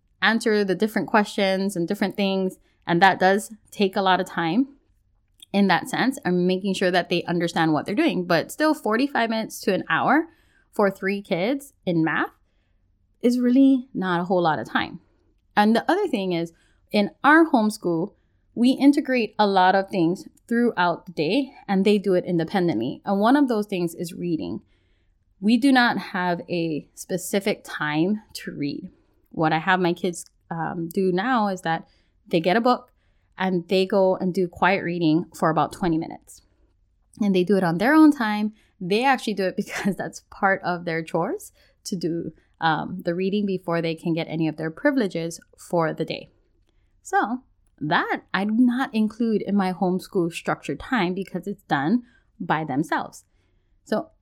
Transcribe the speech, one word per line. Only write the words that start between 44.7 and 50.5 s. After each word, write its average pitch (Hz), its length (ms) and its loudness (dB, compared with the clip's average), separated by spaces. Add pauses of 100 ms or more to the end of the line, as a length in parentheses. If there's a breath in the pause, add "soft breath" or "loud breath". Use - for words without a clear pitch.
privileges 175 680 -4 (160)
for 160 380 -2
the 160 100 -4
day. - 260 -12 (720)
So 254 400 -4 (380)
that 247 420 -2 (120)
I 190 100 -2
do 214 100 -2
not 247 400 0
include 220 480 0
in 196 140 -2
my 185 160 0
homeschool 180 600 -2
structured - 480 -6